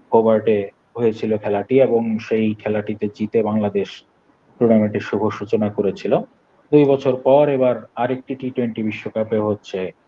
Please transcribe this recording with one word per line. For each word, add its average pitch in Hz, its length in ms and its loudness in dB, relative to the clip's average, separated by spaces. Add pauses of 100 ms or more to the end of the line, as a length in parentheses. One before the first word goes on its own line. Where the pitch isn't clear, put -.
(140)
হোবার্টে 110 560 2 (280)
হয়েছিল 110 400 -2
খেলাটি, 107 440 0
এবং 113 380 2
সেই 110 340 -2
খেলাটিতে 107 640 -4
জিতে 110 280 -2
বাংলাদেশ 104 600 -2 (560)
টুর্নামেন্টের 107 400 2
শুভ 104 300 -2
সূচনা 107 400 -2
করেছিল। 101 480 -2 (540)
দুই 147 140 6
বছর 135 300 2
পর 139 340 4
এবার 127 460 0
আরেকটি 127 400 -4
টি 131 140 -8
টোয়েন্টি 117 340 -4
বিশ্বকাপে 110 540 -4
হচ্ছে, 101 540 -4 (160)